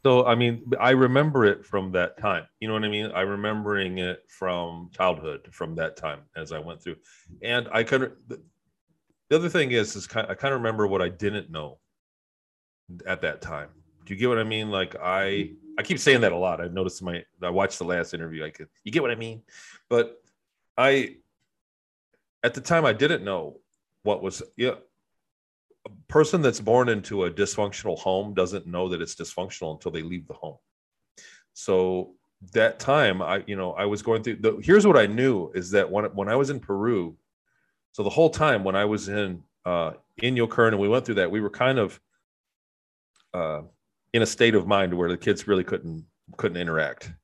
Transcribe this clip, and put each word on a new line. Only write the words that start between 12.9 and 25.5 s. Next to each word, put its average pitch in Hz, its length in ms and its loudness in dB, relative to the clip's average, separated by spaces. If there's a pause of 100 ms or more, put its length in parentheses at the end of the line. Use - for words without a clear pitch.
at 92 140 -4
that 78 200 -6
time. 73 280 -12 (360)
Do 98 80 -12
you 95 60 -12
get 123 80 0
what 117 120 2
I 110 40 -2
mean? 110 260 -4
Like, 95 320 -4
I, 98 500 -2 (280)
I 107 40 -4
keep - 160 -4
saying 131 220 6
that 92 120 4
a 85 40 -2
lot. 87 220 0
I've 87 140 -8
noticed 92 280 -4
my, 87 220 -8 (180)
I 87 80 -4
watched 98 300 -2
the 85 60 -6
last 87 280 -2
interview. 80 300 -10
I 78 60 -10
could, 78 180 -20 (160)
you 104 80 -12
get 147 100 0
what 123 100 0
I 113 40 -2
mean? 113 260 -12 (460)
But 117 340 0 (560)
I, 131 380 2 (1300)
at 120 100 0
the 131 80 -10
time, 165 220 2
I 127 80 4
didn't 127 320 0
know 87 380 -6 (420)
what 98 180 0
was, 92 220 -8 (140)
yeah, 123 180 0 (1080)